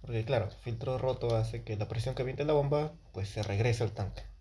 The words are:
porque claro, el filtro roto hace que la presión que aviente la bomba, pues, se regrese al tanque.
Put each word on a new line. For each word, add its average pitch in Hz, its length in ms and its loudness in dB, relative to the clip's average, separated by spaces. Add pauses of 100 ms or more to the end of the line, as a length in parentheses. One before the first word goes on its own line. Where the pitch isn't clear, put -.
porque 113 240 -2
claro, 117 200 2
el 101 60 -6
filtro 127 460 -4
roto 120 380 0
hace 113 280 0
que 110 140 -4
la 104 100 -2
presión 127 280 -2
que - 60 -2
aviente 135 240 -2
la 151 80 4
bomba, 147 400 4 (200)
pues, 98 160 -4
se 107 140 -2
regrese 107 400 2
al 101 80 0
tanque. - 320 -4 (180)